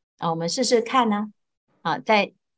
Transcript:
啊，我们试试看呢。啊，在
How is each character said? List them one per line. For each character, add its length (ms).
啊， 100
我 60
们 120
试 160
试 160
看 300
呢。 240
啊， 160
在 360